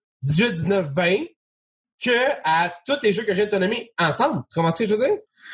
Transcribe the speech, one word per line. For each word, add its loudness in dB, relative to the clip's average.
dix-huit, 2
dix-neuf, 0
vingt 0
que 0
à 2
tous -2
les 4
jeux -4
que -2
je -2
viens 2
de -2
te 0
nommer -2
ensemble. 0
Tu -10
comprends 0
ce -2
que 0
je 0
veux 0
dire ? 2